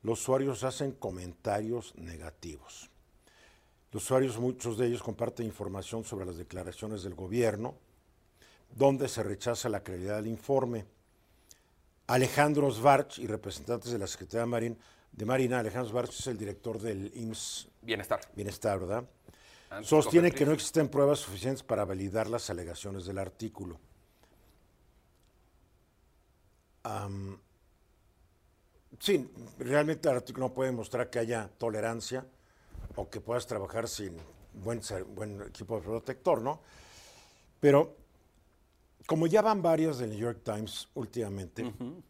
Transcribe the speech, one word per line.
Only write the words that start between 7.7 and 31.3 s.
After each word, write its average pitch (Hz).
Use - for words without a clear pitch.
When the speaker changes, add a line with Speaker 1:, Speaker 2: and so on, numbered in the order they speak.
Speaker 1:
donde 135
se 113
rechaza 110
la 101
credibilidad 92
del 107
informe. 120
Alejandro 143
Schwartz 139
y 120
representantes 107
de 117
la 98
Secretaría 95
de 117
Marin-, 117
de 110
Marina, 127
Alejandro 110
Schwartz 120
es -
el 117
director 104
del 104
imss -
Speaker 2:
Bienestar. 110
Speaker 1:
Bienestar, 101
¿verdad? 101
Speaker 2:
Antes -
Speaker 1:
Sostiene 156
Speaker 2:
Cofepris. 175
Speaker 1:
que 147
no 151
existen 151
pruebas 143
suficientes 104
para 104
validar 98
las 117
alegaciones 90
del 95
artículo. 92
Am, 98
sí, 160
realmente 151
el 131
artículo 127
no 127
puede 131
mostrar 117
que -
haya 113